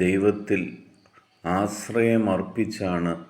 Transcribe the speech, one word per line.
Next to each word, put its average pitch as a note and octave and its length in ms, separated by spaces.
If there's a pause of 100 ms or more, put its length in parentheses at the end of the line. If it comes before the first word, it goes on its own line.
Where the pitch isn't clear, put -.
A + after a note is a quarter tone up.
ദൈവത്തിൽ G2 580 (960)
ആശ്രയമർപ്പിച്ചാണ് G2+ 1600 (160)